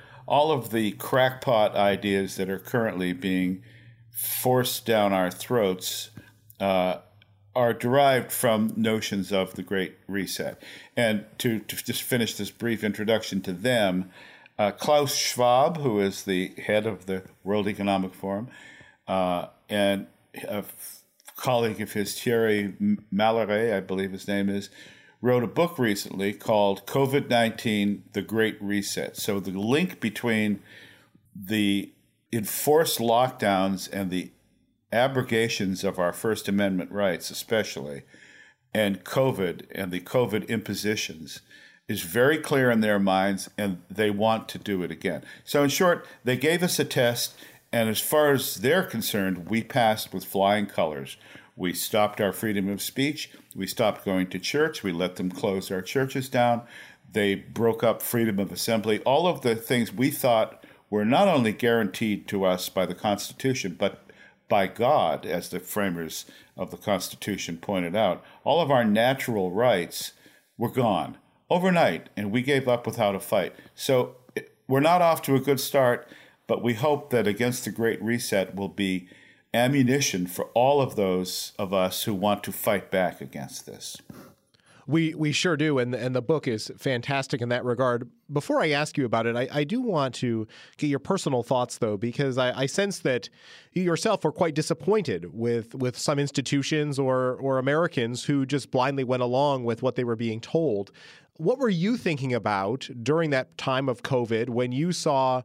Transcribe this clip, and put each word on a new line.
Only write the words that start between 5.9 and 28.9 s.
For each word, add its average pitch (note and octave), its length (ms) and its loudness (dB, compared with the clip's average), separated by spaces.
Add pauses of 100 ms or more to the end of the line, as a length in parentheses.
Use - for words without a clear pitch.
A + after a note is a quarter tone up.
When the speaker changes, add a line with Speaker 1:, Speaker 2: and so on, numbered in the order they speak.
Speaker 1:
uh, F#2 380 2 (580)
are A#2+ 200 2
derived B2+ 580 2
from A2 440 2
notions G#2+ 540 -2
of F#2+ 260 0
the F#2+ 60 -6
Great F#2+ 320 -2 (140)
Reset. - 540 -6 (340)
And A2 300 0 (100)
to, A2+ 220 0
to - 180 -12
just - 260 -6
finish A#2 320 -2
this G2+ 160 -8
brief A2+ 320 -4
introduction G#2 600 -2
to F#2+ 100 -6
them, F#2+ 580 0 (480)
uh, - 120 2
Klaus D3 440 2
Schwab, B2 640 2
who B2 240 0
is G2 240 -2
the F#2 300 -2 (120)
head G#2+ 200 2
of G2 180 -6
the F#2+ 200 -6 (200)
World G2+ 240 0
Economic G2 460 -2
Forum, G2+ 340 -6 (600)
uh, F2+ 400 0 (200)
and G2 380 0 (380)
a G#2 140 -6
f-, - 440 -14 (320)
colleague A#2 460 0
of G#2 120 -8
his, G2+ 260 -4
Thierry G#2+ 600 2
M-, G#2 320 2
Malloret, A2 640 2
I F#2+ 40 0
believe F#2+ 320 -4
his F#2+ 160 -12
name G2+ 200 0
is, G2 220 -4 (500)
wrote B2 220 4
a A2 60 -2
book E3 280 0
recently G2+ 560 0
called G#2 540 0
covid C#3 420 0
nineteen, A2 840 0
The G2+ 100 -4
Great A2 400 0
Reset. G2+ 540 -4